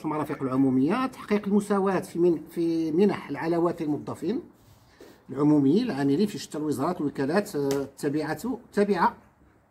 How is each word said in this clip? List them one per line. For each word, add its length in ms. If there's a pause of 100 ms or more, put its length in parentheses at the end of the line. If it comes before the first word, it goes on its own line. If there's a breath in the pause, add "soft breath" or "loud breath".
المرافق 380
العمومية. 640
تحقيق 400
المساواة 540
في 180
من، 300
في 440
منح 360
العلاوات 540
للموظفين 600 (880 loud breath)
العموميين 560
العاملين 400
في 120
شتى 200
الوزارات 420
والوكالات، 560
آه، 120
التابعة، 920 (140)
تابعة 440 (540)